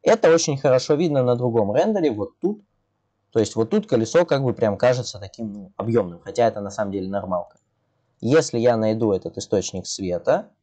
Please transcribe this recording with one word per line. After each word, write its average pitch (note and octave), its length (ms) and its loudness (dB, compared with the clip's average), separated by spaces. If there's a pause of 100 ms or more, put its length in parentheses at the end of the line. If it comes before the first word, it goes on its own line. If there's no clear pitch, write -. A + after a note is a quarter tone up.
Это G3 320 4
очень D#3+ 240 0
хорошо C3+ 380 2
видно D3 280 2
на B2 120 2
другом A#2 400 0
рендере, F3+ 360 2
вот G#2 280 -8
тут. G#3 220 -4 (680)
То A2+ 80 0
есть G#2+ 160 -2
вот A2+ 140 0
тут G#3+ 180 0
колесо A#2+ 380 2
как C#3 180 0
бы B2 100 0
прям G#2 240 0
кажется B2 420 0
таким, G2+ 340 -12
ну, G2 240 -18
объёмным, F#2+ 420 -2
хотя A2+ 280 0
это G#2+ 140 -2
на G2 100 -8
самом G2+ 200 -6
деле F#2+ 160 -6
нормалка. F#2+ 500 -6 (640)
Если C#3 380 2
я A#2 180 4
найду A2 340 2
этот F#2 260 -4
источник F#2 500 -4
света G2+ 640 -2 (140)